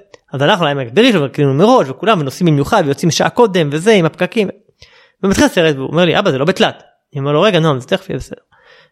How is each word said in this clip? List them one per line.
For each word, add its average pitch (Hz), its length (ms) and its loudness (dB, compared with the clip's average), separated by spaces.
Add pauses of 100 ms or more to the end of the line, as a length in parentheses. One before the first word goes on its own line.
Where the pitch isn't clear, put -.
(340)
אז 135 80 -4
הלכנו 175 220 2
לאיימקס 139 300 -4
בראשון, 208 300 4
וקנינו 139 300 -2
מראש, 190 360 2
וכולם, 180 320 -2
ונוסעים 139 240 -4
במיוחד, 156 400 2
ויוצאים 143 260 -2
שעה - 180 -2
קודם, 180 420 0
וזה, 165 200 0
עם 185 140 4
הפקקים. 185 420 -4 (760)
ומתחיל 196 220 2
הסרט, 160 300 2
והוא 135 140 -8
אומר 165 160 0
לי, 165 140 0
"אבא, 202 120 0
זה 131 60 -2
לא 135 80 0
בתלת." 185 380 -2 (300)
אני 143 60 -10
אומר 143 120 -4
לו, 151 100 2
"רגע, 180 180 2
נועם, 151 200 0
זה 123 80 -16
תכף - 220 -6
יהיה 151 100 -8
בסדר." - 180 -16 (540)